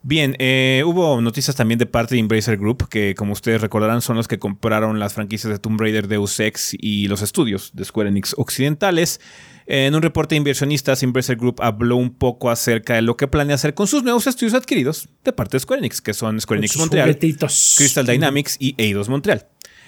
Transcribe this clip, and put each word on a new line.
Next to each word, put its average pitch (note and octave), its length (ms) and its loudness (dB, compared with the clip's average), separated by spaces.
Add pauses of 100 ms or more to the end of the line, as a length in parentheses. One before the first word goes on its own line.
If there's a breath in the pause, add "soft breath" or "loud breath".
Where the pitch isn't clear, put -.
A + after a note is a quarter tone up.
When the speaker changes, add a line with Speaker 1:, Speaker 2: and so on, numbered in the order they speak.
Speaker 1:
Bien, C3+ 320 2
eh, C3 480 2
hubo E3+ 360 2
noticias B2 340 -2
también A#2 240 2
de A#2 60 4
parte A#2 300 0
de B2 40 4
Embracer A2 380 2
Group, G#2 320 0
que G2+ 260 0
como G2+ 180 -4
ustedes A2+ 280 0
recordarán A2 400 0
son A#2+ 160 -2
los A2+ 100 -2
que A2 100 -4
compraron A2 640 -2
las G2+ 140 -4
franquicias G#2+ 380 -6
de G#2 80 -4
Tomb A2 200 -4
Raider, G#2+ 300 0
Deus G2+ 320 -2
Ex - 360 -2
y G2+ 300 0
los G2+ 160 -2
estudios G#2+ 500 -2
de - 120 -10
Square G#2 240 -2
Enix G2 280 -2
occidentales. D#3 840 0 (440 loud breath)
En C#3 300 0
un D#3 60 2
reporte D#3+ 340 0
de D3+ 40 2
inversionistas, C#3 640 0
Embracer B2+ 340 0
Group A#2+ 240 0
habló A#2 340 2
un B2 180 2
poco B2 360 0
acerca A#2 460 0
de A2+ 60 4
lo A#2 140 2
que C#3 140 0
planea C#3+ 260 2
hacer C#3+ 200 -2
con G3+ 120 0
sus C#4 160 0
nuevos A#3+ 240 2
estudios A#3+ 280 0
adquiridos F3 520 0 (160)
de B3+ 80 2
parte - 240 -4
de C3 60 2
Square C4 180 -2
Enix, C#3+ 220 -4
que G#2+ 120 -4
son A2 280 -4
Square A2 160 -2
Speaker 2:
Con G#2 60 0
Speaker 1:
Enix G#2+ 100 -2
Speaker 2:
sus D#3 80 0
Speaker 1:
Montreal, D#3+ 260 2
Speaker 2:
juguetitos. D3+ 680 2
Speaker 1:
Crystal C#3+ 260 2
Speaker 2:
Ujú. A#2+ 80 0
Speaker 1:
Dynamics C#3 480 0
y C3+ 180 -2
Eidos G2+ 300 0
Montreal. C#3+ 400 -2 (400 loud breath)